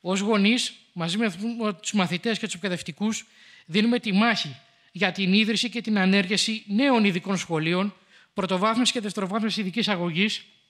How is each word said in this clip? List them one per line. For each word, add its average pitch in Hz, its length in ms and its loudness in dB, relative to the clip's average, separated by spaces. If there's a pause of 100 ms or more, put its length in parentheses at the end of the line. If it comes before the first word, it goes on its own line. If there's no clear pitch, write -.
Ως 185 180 -2
γονείς, 214 540 2 (200)
μαζί 170 240 -4
με 220 160 0 (480)
τους - 120 -8
μαθητές 190 460 0
και 226 60 -6
τους 190 100 -8
εκπαιδευτικούς, 196 720 -4 (400)
δίνουμε 220 340 2
τη 220 140 -2
μάχη 202 420 2 (360)
για 185 200 0
την 190 220 0
ίδρυση 214 360 2
και 233 120 -8
την 214 160 -2
ανέργεση 196 720 2
νέων 233 360 4
ειδικών 190 340 0
σχολείων, 170 580 -2 (380)
πρωτοβάθμιας 202 580 0
και 247 80 -2
δευτεροβάθμιας 202 580 -4
ειδικής 202 300 -2
αγωγής 180 580 -2 (240)